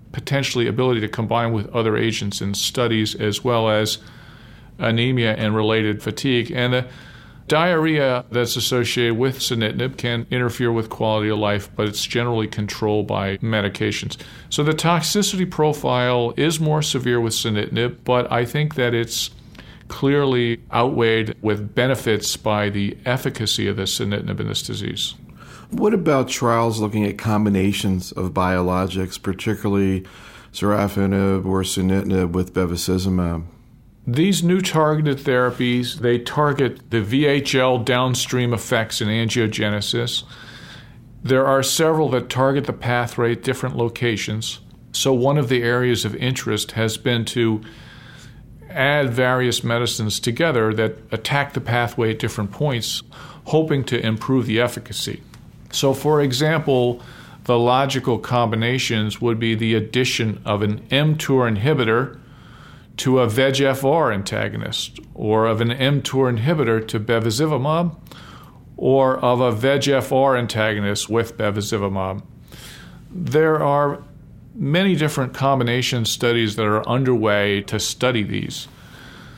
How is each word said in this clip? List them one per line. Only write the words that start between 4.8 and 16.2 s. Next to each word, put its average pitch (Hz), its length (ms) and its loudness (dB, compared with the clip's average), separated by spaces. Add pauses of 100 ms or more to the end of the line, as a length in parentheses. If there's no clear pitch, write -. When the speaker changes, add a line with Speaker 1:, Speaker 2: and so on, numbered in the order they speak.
Speaker 1:
and 107 220 0
related 107 460 0
fatigue. 120 500 -2
And 123 200 0
the 127 160 0 (580)
diarrhea 156 840 2
that's 120 260 0
associated 117 600 0
with 127 220 0
sunitinib 117 580 -2
can 120 340 -4
interfere 123 400 0
with 113 200 -2
quality 107 400 0
of 104 80 0
life, 104 360 -2
but 107 140 0
it's - 160 -6
generally 117 420 0
controlled 107 600 -2
by 98 320 -2
medications. 107 800 -2 (320)
So 147 120 0
the 151 100 2
toxicity 175 800 0
profile 123 840 0